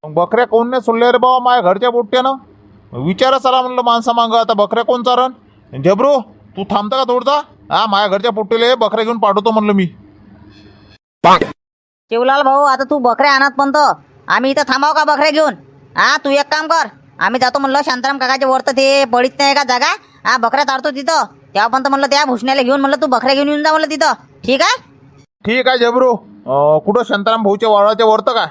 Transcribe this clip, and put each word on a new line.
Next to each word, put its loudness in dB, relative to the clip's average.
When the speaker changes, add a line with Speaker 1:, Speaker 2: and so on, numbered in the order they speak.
Speaker 1:
मग -16
बकऱ्या 0
कोण 0
नाही -2
सोडल्या 2
रे 2
बाबा 2
माझ्या 2
घरच्या 0
पोट्ट्यानं? -2
विचारा 0
चला 0
म्हणलं -4
माणसा 0
मागं, 0
आता 0
बकऱ्या 0
कोण -2
चारण? 0
झबरू, 2
तू -8
थांबता -4
का 0
थोडसा? 0
हा, 0
माझ्या 0
घरच्या -2
पोट्ट्याला 0
बकऱ्या -2
घेऊन -4
पाठवतो 0
म्हणलं 0
मी. 0
Speaker 2:
शिवलाल 2
भाऊ, 2
आता 2
तू -2
बकऱ्या 2
आणत 2
पण 0
तो, 2
आम्ही 0
इथं -2
थांबाव 0
का 0
बकऱ्या 2
घेऊन? 0
हा, 2
तू -4
एक 0
काम -4
कर, 0
आम्ही -2
जातो 0
म्हणलं 0
शांताराम -2
काकाच्या -2
वरतं, 0
ते 2
पडीत 0
नाही 2
का 2
जागा? -2
हा, 0
बकऱ्या 0
चारतो -4
तिथं, -2
तेव्हा -4
पण -2
तर -2
म्हणलं 0
त्या 2
भुसण्याला -2
घेऊन 0
म्हणलं 0
तू -2
बकऱ्या 0
घेऊन 0
येऊन -2
जा 2
म्हणलं 0
तिथं, -2
ठीक 0
आहे? -2
Speaker 1:
ठीक 0
आहे 0
झबरू, 2
अं, 2
कुठं -2
शांताराम -2
भाऊच्या 0
वावराच्या 2
वरतं 2
का? -2